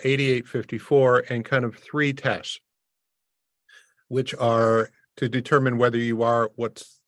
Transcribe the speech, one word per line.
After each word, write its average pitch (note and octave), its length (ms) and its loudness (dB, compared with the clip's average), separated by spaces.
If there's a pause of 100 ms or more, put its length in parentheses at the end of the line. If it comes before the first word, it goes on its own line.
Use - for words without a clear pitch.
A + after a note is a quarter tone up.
eighty-eight C3 420 0
fifty-four B2 800 2
and A#2+ 140 -4
kind B2+ 220 0
of A2 100 -8
three D3 380 -4
tests, B2 460 -6 (1500)
which B2+ 280 -4
are A2+ 540 2 (280)
to C3+ 100 -2
determine B2+ 500 0
whether A#2+ 200 2
you A#2 240 -2
are A#2 340 0
what's - 520 -10